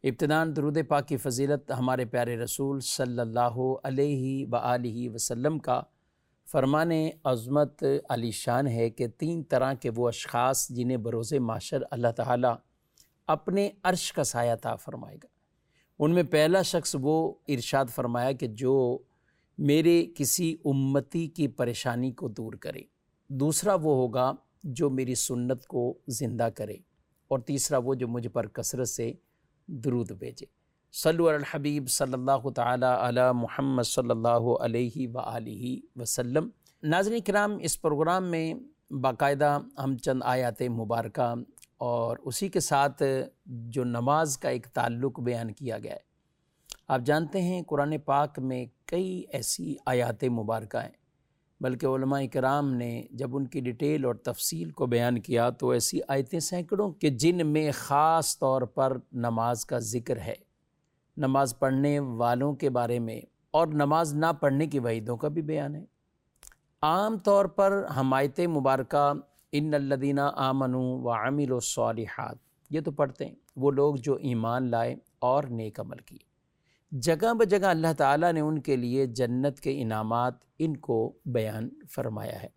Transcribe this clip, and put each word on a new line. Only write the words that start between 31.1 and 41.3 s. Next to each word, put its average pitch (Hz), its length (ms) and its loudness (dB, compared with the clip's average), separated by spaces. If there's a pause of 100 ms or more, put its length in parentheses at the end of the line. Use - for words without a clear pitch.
علی 151 60 4
الحبیب 143 540 -4
صلی 131 240 0
اللہ 131 360 0
تعالی 123 360 0 (140)
علی 123 220 2 (120)
محمد 123 500 0
صلی 120 260 0
اللہ 117 400 2 (100)
علیہ 120 540 -2
وآلہ 120 640 -6 (200)
وسلم۔ 127 540 -2 (340)
ناظرین 196 380 2
کرام، 208 400 0
اس - 200 -4
پروگرام 165 420 2
میں 160 300 -2 (400)
باقاعدہ 139 640 2 (240)
ہم 135 140 0
چند 131 280 0
آیات 127 360 0
مبارکہ 117 720 -2 (440)